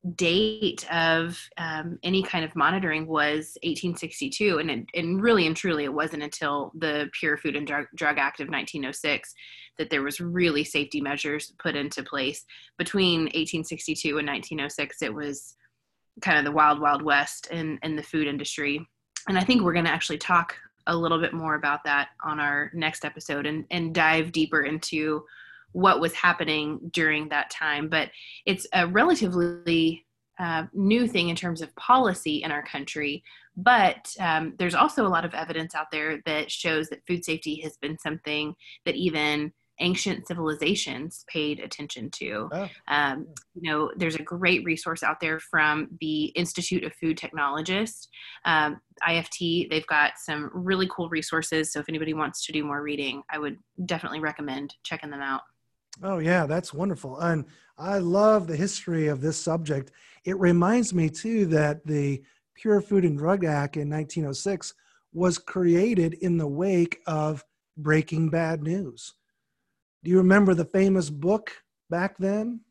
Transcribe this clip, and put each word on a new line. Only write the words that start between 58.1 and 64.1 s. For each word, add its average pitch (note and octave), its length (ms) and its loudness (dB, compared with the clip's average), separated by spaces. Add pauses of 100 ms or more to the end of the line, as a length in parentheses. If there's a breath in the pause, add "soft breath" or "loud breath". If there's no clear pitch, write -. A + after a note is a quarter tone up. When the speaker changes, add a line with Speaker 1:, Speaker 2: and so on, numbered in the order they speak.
Speaker 2:
the E3 100 -4
history E3 500 0
of C#3 140 0
this D3+ 160 -2
subject. D3+ 540 -2 (340 soft breath)
It F#3 120 -2
reminds F#3 560 4
me, E3 160 4
too, A3 380 0
that D#3 380 2
the C#3+ 360 0 (320 soft breath)
Pure G#3 280 4
Food G3 240 4
and D3 120 2
Drug F3+ 280 2
Act C#3+ 320 0
in D3 120 -2
nineteen D3+ 360 -4